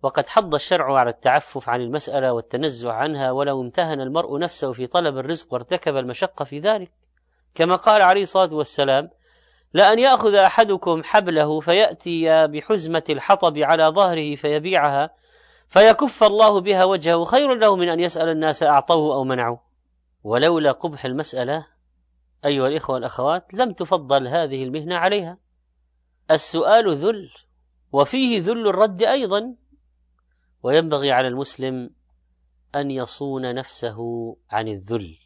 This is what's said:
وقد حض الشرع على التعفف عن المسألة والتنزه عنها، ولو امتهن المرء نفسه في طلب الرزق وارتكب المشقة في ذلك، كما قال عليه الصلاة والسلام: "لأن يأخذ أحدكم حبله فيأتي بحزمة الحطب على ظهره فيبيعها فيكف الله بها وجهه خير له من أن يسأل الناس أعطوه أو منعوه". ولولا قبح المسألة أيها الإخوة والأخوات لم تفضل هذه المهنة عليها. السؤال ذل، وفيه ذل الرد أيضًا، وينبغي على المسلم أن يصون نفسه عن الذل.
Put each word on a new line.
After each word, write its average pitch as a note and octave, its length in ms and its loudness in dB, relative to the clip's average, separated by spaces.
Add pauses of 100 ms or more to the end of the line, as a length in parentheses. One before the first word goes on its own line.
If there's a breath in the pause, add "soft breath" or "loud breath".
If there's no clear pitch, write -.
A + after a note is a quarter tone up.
وقد D#3 240 -2
حض F#3+ 280 0
الشرع C#3 460 0
على A#2+ 100 2
التعفف C3+ 580 -2
عن B2 120 -2
المسألة C3 520 -4
والتنزه A#2+ 600 -6
عنها، C#3 380 -4
ولو C3+ 300 -4
امتهن C#3+ 400 -4
المرء C#3+ 380 -4
نفسه D3 340 -6
في B2 140 -8
طلب D3+ 320 -2
الرزق D3 340 -8
وارتكب C#3 440 -4
المشقة C3+ 480 -6
في C#3+ 140 -14
ذلك، G3 340 -4 (640)
كما F3 220 2
قال G#3+ 260 4
عليه F#3+ 200 6
الصلاة F#3 320 0
والسلام: D3 560 -2 (640)
"لأن G3+ 240 6
يأخذ B3 360 4
أحدكم F#3+ 680 2
حبله D#3 580 0
فيأتي D#3+ 880 2
بحزمة D#3+ 640 -4
الحطب D#3+ 480 0
على D#3+ 280 2
ظهره D#3+ 480 0
فيبيعها D3+ 760 0 (580 soft breath)
فيكف A3 560 4
الله G#3 360 4
بها F#3 240 2
وجهه E3+ 400 0
خير C4 300 2
له G#3+ 220 4
من F3 120 0
أن E3 120 0
يسأل E3+ 280 -2
الناس D#3 340 -2
أعطوه D3+ 520 2
أو C3 100 -2
منعوه". A#2+ 360 -4 (640)
ولولا D3 480 2
قبح D3 320 -8
المسألة C3+ 640 -6 (760)
أيها C#3 240 0
الإخوة D3 260 -4
والأخوات C3 600 -4
لم A3+ 180 -2
تفضل C#3 560 -2
هذه C3+ 360 -4
المهنة D3+ 320 -6
عليها. F3+ 420 -2 (920)
السؤال E3+ 640 2
ذل، F3+ 360 -4 (640)
وفيه A#3 480 0
ذل A3 280 -2
الرد G3 340 0
أيضًا، A3+ 520 -2 (1080)
وينبغي C#3+ 500 0
على C3 160 2
المسلم C3 640 -8 (840)
أن C#3+ 160 -4
يصون C3 640 -8
نفسه A#2+ 440 -10 (520)
عن A2 180 -4
الذل. G2 580 -8